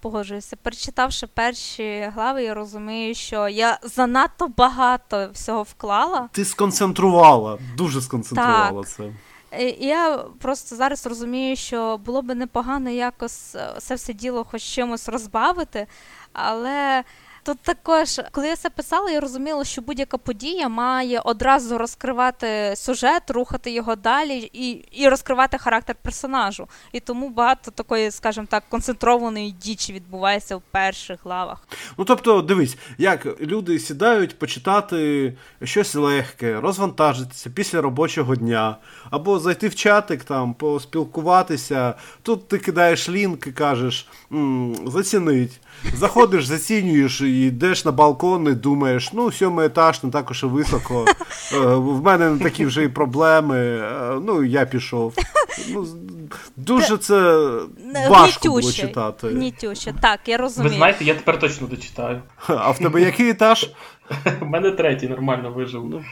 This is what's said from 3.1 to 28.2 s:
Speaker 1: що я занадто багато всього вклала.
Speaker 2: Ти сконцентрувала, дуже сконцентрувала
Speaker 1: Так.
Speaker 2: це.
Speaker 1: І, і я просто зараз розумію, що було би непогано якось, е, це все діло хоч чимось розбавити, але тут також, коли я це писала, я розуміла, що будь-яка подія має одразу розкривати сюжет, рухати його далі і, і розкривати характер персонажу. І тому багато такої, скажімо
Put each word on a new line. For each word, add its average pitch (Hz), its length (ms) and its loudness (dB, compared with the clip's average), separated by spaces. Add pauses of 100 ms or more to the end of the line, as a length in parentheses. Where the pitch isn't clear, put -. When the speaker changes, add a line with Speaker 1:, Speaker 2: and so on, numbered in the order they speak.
Speaker 1:
що 208 340 -4
я 220 340 0
занадто 254 720 0
багато 247 760 0
всього 220 300 -6
вклала. 240 720 -4
Speaker 2:
Ти 196 120 -4
сконцентрувала, 175 1120 6 (180)
дуже 143 260 -2
сконцентрувала 202 800 0
Speaker 1:
Так. - 80 -10
Speaker 2:
це. - 140 -12 (560)
Speaker 1:
І, 247 40 -2
і 254 220 -4
я 311 380 0 (160)
просто 254 360 -8
зараз 247 300 -4
розумію, 247 500 -6
що 226 480 -6
було 247 180 -4
би 247 120 -6
непогано 247 560 -4
якось, 247 640 -8
е, - 140 -10 (100)
це - 160 -8
все 254 180 -10
діло 233 320 -6
хоч 226 180 -12
чимось 240 460 -6
розбавити, 233 800 -4 (460)
але 262 680 -2 (420)
тут 285 160 -6
також, 330 600 0 (120)
коли 285 160 -4
я 330 80 -2
це 330 140 -10
писала, 349 400 -4
я 302 100 0
розуміла, 277 440 -6
що - 180 -10
будь-яка 269 360 -6
подія 269 500 -6
має 247 520 -2
одразу 240 580 0
розкривати 233 1000 -2
сюжет, 262 540 -2
рухати 247 420 -4
його 226 240 -4
далі 254 560 -2
і, 247 180 -8
і 262 380 0
розкривати 269 500 2
характер 233 440 -2
персонажу. 240 640 -4 (260)
І 240 80 -8
тому 254 280 -8
багато 240 420 0
такої, 220 400 -2
скажімо 214 400 -6